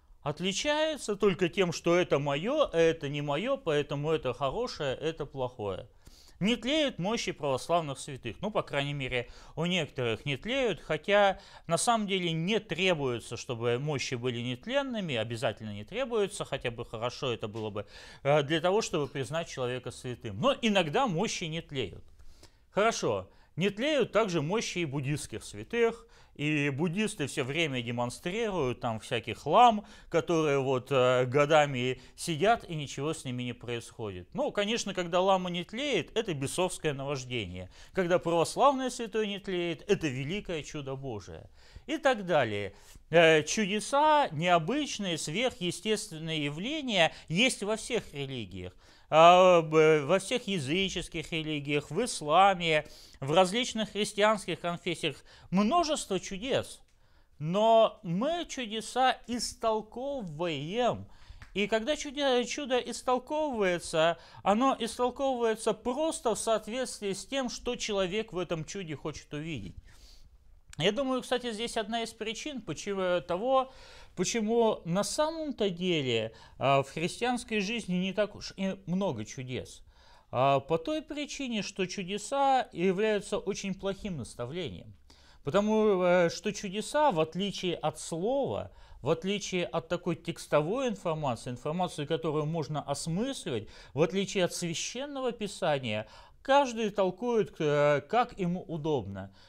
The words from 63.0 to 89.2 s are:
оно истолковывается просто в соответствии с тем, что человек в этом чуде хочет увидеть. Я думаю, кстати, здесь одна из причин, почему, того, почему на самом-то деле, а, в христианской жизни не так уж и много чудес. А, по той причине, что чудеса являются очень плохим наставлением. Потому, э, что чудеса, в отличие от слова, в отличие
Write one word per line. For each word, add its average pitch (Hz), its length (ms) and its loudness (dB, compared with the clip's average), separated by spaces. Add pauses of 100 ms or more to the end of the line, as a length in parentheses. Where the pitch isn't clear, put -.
оно 226 360 4
истолковывается 233 920 0
просто 254 600 -2
в 190 60 -2
соответствии 220 720 -2
с 185 140 -6
тем, 262 240 -4
что - 260 -6
человек 208 560 -2
в 165 60 -6
этом 165 260 -4
чуде 160 320 -8
хочет - 380 -10
увидеть. 147 420 -8 (1000)
Я 180 160 2
думаю, 262 280 -2
кстати, 240 300 -4
здесь 220 240 -6
одна 226 260 -4
из 226 100 -6
причин, 220 500 -8
почему, 180 600 -2
того, 254 500 0 (440)
почему 220 680 2
на 180 180 0
самом-то 302 640 -2
деле, 170 640 0 (260)
а, 135 240 4
в - 80 -4
христианской 220 720 -2
жизни 196 360 -2
не 185 180 -2
так 208 220 -2
уж - 200 -14
и 190 220 -4 (100)
много 165 380 -2
чудес. 127 580 -10 (480)
А, 135 300 4
по 160 160 -2
той 311 240 -4
причине, 269 600 -6
что - 240 -4
чудеса 240 880 0
являются 196 640 0
очень 190 380 -4
плохим 190 420 -6
наставлением. 120 800 -8 (480)
Потому, 208 600 4
э, 175 260 6
что 196 240 -4
чудеса, 214 580 0
в 165 80 0
отличие 175 560 -2
от - 240 -4
слова, 165 720 -2 (300)
в 117 80 -4
отличие 180 560 -2